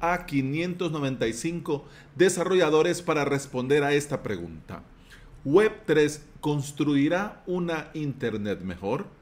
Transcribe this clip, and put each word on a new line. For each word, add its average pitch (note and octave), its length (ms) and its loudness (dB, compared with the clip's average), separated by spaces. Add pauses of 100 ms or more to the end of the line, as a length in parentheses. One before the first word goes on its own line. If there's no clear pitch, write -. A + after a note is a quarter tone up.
a F3 240 -2
quinientos D#3+ 680 -2
noventa C3 340 -2
y A2+ 60 0
cinco D#3+ 540 -4 (300)
desarrolladores F3 840 4
para D3 240 0
responder C#3 580 0
a C#3+ 120 2
esta C#3+ 280 -2
pregunta. E2+ 600 -8 (640)
¿web G3+ 280 4 (140)
tres D3+ 380 2 (160)
construirá D3+ 1080 0
una E3+ 460 -2
internet G#2+ 680 -4
mejor? F#2+ 460 -4 (160)